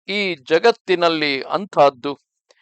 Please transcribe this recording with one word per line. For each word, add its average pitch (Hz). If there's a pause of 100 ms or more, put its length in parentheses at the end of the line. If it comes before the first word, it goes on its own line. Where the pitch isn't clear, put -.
ಈ 196
ಜಗತ್ತಿನಲ್ಲಿ 165
ಅಂಥದ್ದು. 143 (440)